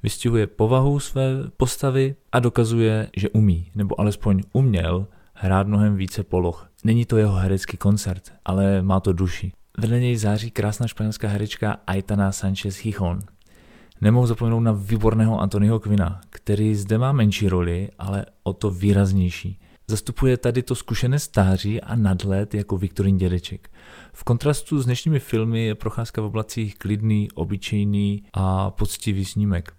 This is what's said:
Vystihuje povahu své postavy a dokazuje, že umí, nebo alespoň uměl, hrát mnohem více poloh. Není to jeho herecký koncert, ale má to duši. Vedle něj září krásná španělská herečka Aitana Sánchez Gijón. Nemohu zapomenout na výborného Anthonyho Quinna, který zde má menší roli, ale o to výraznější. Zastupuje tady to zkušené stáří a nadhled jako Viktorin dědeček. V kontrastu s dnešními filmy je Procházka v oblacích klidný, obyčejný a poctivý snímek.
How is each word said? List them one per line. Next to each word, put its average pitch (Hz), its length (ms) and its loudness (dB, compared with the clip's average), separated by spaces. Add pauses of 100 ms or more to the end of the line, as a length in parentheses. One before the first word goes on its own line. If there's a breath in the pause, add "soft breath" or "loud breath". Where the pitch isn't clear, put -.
Vystihuje 113 440 0
povahu 131 540 2
své 135 240 -2 (320)
postavy 135 580 0 (180)
a 123 80 4
dokazuje, 113 760 2
že - 120 -2
umí, 95 460 2
nebo 101 260 -2
alespoň 101 420 0 (100)
uměl, 95 540 2 (280 soft breath)
hrát 95 320 2
mnohem 104 300 2
více 95 260 -4
poloh. 90 480 -2 (140)
Není 117 200 4
to 117 120 0
jeho 104 180 4
herecký 95 420 0
koncert, 98 560 0 (120)
ale 98 380 2
má 95 180 2
to 95 120 0
duši. 92 400 -2 (260)
Vedle 113 220 0
něj 123 160 0
září 107 340 -2
krásná 107 360 -2
španělská 107 420 -4
herečka 104 480 -4 (100)
Aitana 98 460 0
Sánchez 95 500 -4
Gijón. 98 380 -2 (800 loud breath)
Nemohu 120 260 4
zapomenout 113 340 0
na 113 120 2
výborného 107 680 2
Anthonyho 104 400 2
Quinna, 95 400 0 (100)
který 107 440 0
zde 101 240 0
má 131 140 2
menší 104 360 2
roli, 90 400 0 (100)
ale 98 280 -6 (160)
o 90 100 -4
to 101 180 -2
výraznější. 95 880 2 (320 soft breath)
Zastupuje 123 460 0
tady 120 260 -2
to 123 120 -4
zkušené 123 440 -2
stáří 101 640 0
a - 160 -6
nadhled 98 580 0
jako 101 240 -4
Viktorin 98 380 0
dědeček. 90 540 -4 (420 loud breath)
V - 120 -20
kontrastu 143 540 -2
s 127 60 -2
dnešními 127 340 0
filmy 113 460 -2
je 107 100 -2
Procházka 110 480 -6
v - 20 -2
oblacích 107 540 -6
klidný, 104 560 0
obyčejný 101 880 -2 (100)
a 95 380 0
poctivý 98 540 -4
snímek. 98 540 -2